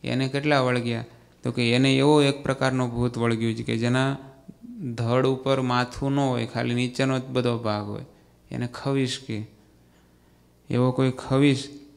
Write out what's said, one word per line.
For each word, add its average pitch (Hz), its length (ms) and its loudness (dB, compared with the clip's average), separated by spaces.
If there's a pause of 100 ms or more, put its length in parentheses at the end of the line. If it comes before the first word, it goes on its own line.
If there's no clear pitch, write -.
એને 127 240 -2
કેટલા 143 340 2
વળગ્યા? 120 440 0 (380)
તો 120 80 -2
કે 120 200 2
એને 135 260 4
એવો 147 240 6
એક 139 220 2
પ્રકારનો 131 440 0
ભૂત 120 300 -2
વળગ્યું 113 360 0
છે 117 100 -6
કે 117 140 -2
જેના 131 400 0 (680)
ધડ 120 420 0
ઉપર 131 360 0
માથું 123 500 -2
ન 139 80 0
હોય, 123 260 0
ખાલી 120 280 -4
નીચેનો 127 460 0
જ 127 60 -8
બધો 123 320 0
ભાગ 104 280 -4
હોય, 104 200 -10 (460)
એને 120 220 -4
ખવીશ 135 540 -2
કે. 110 200 -8 (1200)
એવો 127 220 2
કોઈ 131 200 2
ખવીશ 135 580 2 (280)